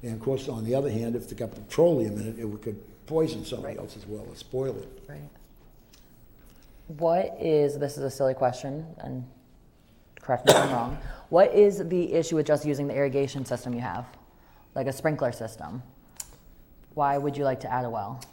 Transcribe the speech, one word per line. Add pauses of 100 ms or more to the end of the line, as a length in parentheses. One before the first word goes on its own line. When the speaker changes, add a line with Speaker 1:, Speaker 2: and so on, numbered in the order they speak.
Speaker 1:
And
of
course,
on
the
other
hand,
if
they
got
petroleum
in
it,
it
could (280)
poison
somebody
Speaker 2:
Right.
Speaker 1:
else's
well
or
spoil
it. (200)
Speaker 2:
Right. (1800)
What
is,
this
is
a
silly
question, (140)
and (960)
correct
me
if
I'm
wrong, (320)
what
is
the
issue
with
just
using
the
irrigation
system
you
have, (680)
like
a
sprinkler
system? (1080)
Why
would
you
like
to
add
a
well? (120)